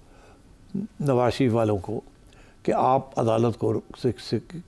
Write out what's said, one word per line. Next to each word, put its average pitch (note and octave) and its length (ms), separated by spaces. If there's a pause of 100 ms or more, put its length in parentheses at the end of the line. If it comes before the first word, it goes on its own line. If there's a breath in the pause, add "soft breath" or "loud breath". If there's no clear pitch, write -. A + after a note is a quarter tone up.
(1040 soft breath)
नवाज B2 300
शरीफ B2+ 200
वालों G#2+ 260
को G#2+ 240 (640 soft breath)
कि - 80
आप C3 460
अदालत A2+ 380
को A2 260 (200)
से, A#2 160
से, - 220 (280)